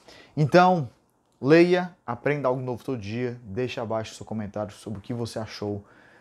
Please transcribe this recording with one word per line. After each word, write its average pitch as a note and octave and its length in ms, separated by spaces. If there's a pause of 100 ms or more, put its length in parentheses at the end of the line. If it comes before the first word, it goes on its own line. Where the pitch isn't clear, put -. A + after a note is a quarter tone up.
(360)
Então, D#3+ 540 (500)
leia, F3 560 (100)
aprenda C3+ 420
algo C3 120
novo B2 240
todo C3+ 140
dia, A#2+ 440
deixe A#2+ 380
abaixo A2 340
seu - 120
comentário G#2+ 460
sobre G#2 260
o G2 40
que B2 120
você A#2 240
achou G#2 440 (380)